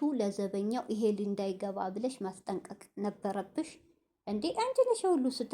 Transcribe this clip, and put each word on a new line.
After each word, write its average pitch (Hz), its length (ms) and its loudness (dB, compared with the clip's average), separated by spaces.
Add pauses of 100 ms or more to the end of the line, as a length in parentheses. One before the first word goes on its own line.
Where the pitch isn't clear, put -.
(140)
ለዘበኛው 202 760 0
ይሄ 220 200 0
ልጅ 208 180 2
እንዳይገባ 196 520 -2 (120)
ብለሽ 233 300 -4
ማስጠንቀቅ 190 640 -6 (160)
ነበረብሽ 202 760 -4 (560)
እንዴ። 208 160 -2 (120)
አንቺ 508 280 2
ነሽ 466 200 4
ሁሉ 339 280 4
ስተ 247 220 -4